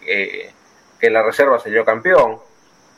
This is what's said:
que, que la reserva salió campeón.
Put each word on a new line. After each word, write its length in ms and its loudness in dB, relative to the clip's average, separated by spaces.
que, 480 -8
que 100 2
la 140 2
reserva 360 0
salió 260 -4
campeón. 540 0